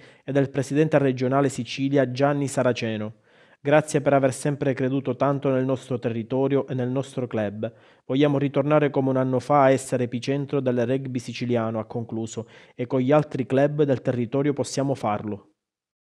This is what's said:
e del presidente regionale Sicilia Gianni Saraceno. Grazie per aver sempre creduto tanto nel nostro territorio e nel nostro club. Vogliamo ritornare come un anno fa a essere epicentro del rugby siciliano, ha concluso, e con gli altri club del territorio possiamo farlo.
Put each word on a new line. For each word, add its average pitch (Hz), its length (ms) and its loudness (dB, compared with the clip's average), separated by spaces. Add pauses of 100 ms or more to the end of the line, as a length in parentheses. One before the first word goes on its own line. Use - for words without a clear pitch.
(220)
e - 80 -12
del 139 200 2
presidente 143 480 2
regionale 135 500 2
Sicilia 135 600 -2
Gianni 139 380 0
Saraceno. 110 640 -2 (440)
Grazie 151 420 2
per 135 120 2
aver 135 200 4
sempre 139 420 -2
creduto 131 420 -2
tanto 139 340 0
nel 131 140 2
nostro 131 340 -4
territorio 131 680 0
e 147 60 -6
nel 123 140 -2
nostro 131 380 -4
club. 110 460 -4 (320)
Vogliamo 143 340 2
ritornare 143 520 2
come 135 200 0
un 131 60 0
anno 131 240 0
fa 143 240 4
a 135 60 8
essere 127 340 0
epicentro 135 560 -2
del 123 260 0
rugby 131 320 -4
siciliano, 117 640 -2
ha 107 40 -6
concluso, 113 600 -8 (300)
e 123 100 -6
con 131 140 0
gli 127 100 2
altri 147 340 2
club 147 380 2
del 135 200 0
territorio 131 500 0
possiamo 135 420 -2
farlo. 104 540 -6 (540)